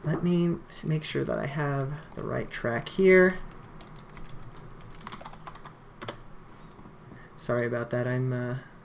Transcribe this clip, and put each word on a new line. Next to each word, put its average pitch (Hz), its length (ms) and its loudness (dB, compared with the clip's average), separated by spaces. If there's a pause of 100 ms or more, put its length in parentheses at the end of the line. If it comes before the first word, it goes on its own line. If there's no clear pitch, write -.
Let 170 200 0
me 175 320 6 (140)
s-, - 140 -6
make 156 200 2
sure 143 200 0
that - 140 0
I - 80 0
have 139 440 0 (260)
the - 80 -4
right - 260 -2
track 120 400 -2
here. 185 460 10 (4000)
Sorry 120 300 2
about 120 240 -2
that. 123 160 2
I'm, 127 260 2
uh, 123 220 -2 (300)